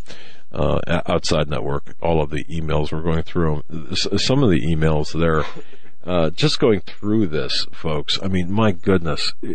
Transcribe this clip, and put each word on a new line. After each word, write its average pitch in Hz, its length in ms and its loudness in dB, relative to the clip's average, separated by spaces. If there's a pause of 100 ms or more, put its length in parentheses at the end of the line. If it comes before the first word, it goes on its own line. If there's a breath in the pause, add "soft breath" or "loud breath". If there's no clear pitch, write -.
(500 loud breath)
uh, 71 340 0
o-, - 220 0
outside 78 420 0
network, 69 520 -2
all 82 200 2
of 73 100 0
the 73 160 -2
emails. 76 440 0
We're 80 120 -2
going 82 200 0
through 80 340 0 (140)
'em. 80 220 -4
S-, - 240 -2
some 131 260 2
of 117 80 4
the 82 120 4
emails 78 500 2
there, 80 320 2 (600 loud breath)
uh, 85 260 2
just - 280 0
going 110 220 4
through 107 460 0
this, 71 440 0
folks, 76 520 -2
I 98 60 0
mean, 90 220 0
my 107 220 2
goodness, 82 640 2 (200)